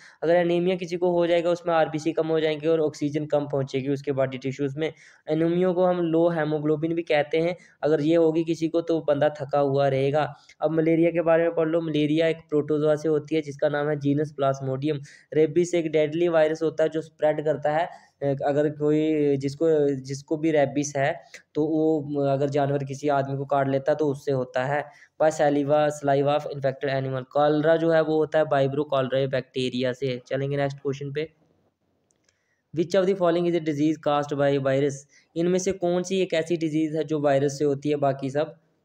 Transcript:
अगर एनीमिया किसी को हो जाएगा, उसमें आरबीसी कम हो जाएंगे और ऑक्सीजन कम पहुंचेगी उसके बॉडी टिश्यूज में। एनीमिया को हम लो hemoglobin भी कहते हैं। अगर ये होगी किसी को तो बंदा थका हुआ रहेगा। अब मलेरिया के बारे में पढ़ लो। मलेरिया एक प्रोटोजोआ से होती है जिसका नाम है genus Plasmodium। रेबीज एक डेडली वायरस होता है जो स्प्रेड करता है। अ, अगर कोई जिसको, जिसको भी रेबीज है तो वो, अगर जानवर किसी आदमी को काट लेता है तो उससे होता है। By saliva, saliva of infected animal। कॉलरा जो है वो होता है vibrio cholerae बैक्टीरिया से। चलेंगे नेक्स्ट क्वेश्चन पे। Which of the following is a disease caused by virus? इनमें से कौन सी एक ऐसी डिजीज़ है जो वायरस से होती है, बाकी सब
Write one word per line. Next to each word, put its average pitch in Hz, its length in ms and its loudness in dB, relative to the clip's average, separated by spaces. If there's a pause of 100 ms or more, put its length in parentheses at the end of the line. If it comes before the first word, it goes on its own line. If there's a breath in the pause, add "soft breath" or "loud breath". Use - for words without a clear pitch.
(220 loud breath)
अगर 165 140 4
एनीमिया 175 400 2
किसी 175 200 -8
को 175 140 2
हो 175 160 2
जाएगा, 170 240 2
उसमें 170 240 -2
आरबीसी 156 380 0
कम 160 140 0
हो 160 140 0
जाएंगे 156 280 0
और 165 120 2
ऑक्सीजन 147 460 -2
कम 147 220 0
पहुंचेगी 139 400 -4
उसके 143 240 -2
बॉडी 131 260 -2
टिश्यूज 135 380 -6
में। 156 160 -4 (360 loud breath)
एनीमिया 170 440 2
को 180 120 2
हम 180 160 2
लो 165 320 2
hemoglobin 151 600 0
भी 170 100 -2
कहते 147 360 0
हैं। 175 180 0 (260 loud breath)
अगर 151 180 2
ये 156 160 2
होगी 165 280 4
किसी 160 240 -2
को 165 120 0
तो 165 200 -2
बंदा 147 400 2
थका 143 180 -2
हुआ 139 300 2
रहेगा। 139 480 0 (240 loud breath)
अब 156 100 0
मलेरिया 160 400 4
के 165 120 -2
बारे 165 200 4
में 170 120 0
पढ़ 160 140 0
लो। 165 120 0
मलेरिया 156 480 0
एक 160 80 0
प्रोटोजोआ 151 600 0
से 151 120 -4
होती 147 260 0
है 156 80 0
जिसका 143 260 -4
नाम 147 200 -2
है 151 80 0
genus 143 320 0
Plasmodium। 135 680 -2 (360 loud breath)
रेबीज 156 400 2
एक 160 180 0
डेडली 156 360 2
वायरस 160 340 2
होता 156 200 0
है 160 60 2
जो 156 120 -4
स्प्रेड 151 440 -2
करता 147 260 0
है। 160 180 0 (340 loud breath)
अ, 139 140 0 (100)
अगर 147 240 2
कोई 151 680 0
जिसको, 143 580 2
जिसको 139 420 -6
भी 156 140 0
रेबीज 143 460 0
है 147 240 -2 (340 loud breath)
तो 151 120 0
वो, 156 360 0 (220)
अगर 139 240 0
जानवर 139 360 0
किसी 135 240 -6
आदमी 139 280 0
को 139 80 -4
काट 139 240 0
लेता 135 240 0
है 147 40 2
तो 156 100 0
उससे 143 260 -2
होता 127 320 -2
है। 143 200 -2 (380 loud breath)
By 156 100 4
saliva, 147 580 2 (140)
saliva 143 340 2
of 147 40 -4
infected 135 580 -4
animal। 131 320 -6
कॉलरा 151 440 4
जो 165 140 2
है 160 120 4
वो 156 140 0
होता 156 220 0
है 156 60 4
vibrio 139 400 0 (100)
cholerae 135 360 0
बैक्टीरिया 127 600 -4
से। 123 360 -6
चलेंगे 139 280 -4
नेक्स्ट 139 220 -2
क्वेश्चन 139 340 -8
पे। 156 180 -6 (1500)
Which 175 200 -4
of 185 120 4
the 196 100 0
following 175 320 2
is 170 120 0
a 156 60 -4
disease 156 280 0 (120)
caused 147 320 -2
by 139 240 2
virus? 139 300 0 (420 soft breath)
इनमें 175 220 0
से 185 140 -2
कौन 180 300 -2
सी 185 180 -2
एक 180 140 -2
ऐसी 165 220 0
डिजीज़ 156 400 -2
है 156 80 -2
जो 151 160 -2
वायरस 143 380 2
से 156 60 0
होती 143 240 0
है, 147 80 0
बाकी 139 340 -2
सब 151 260 -4 (280)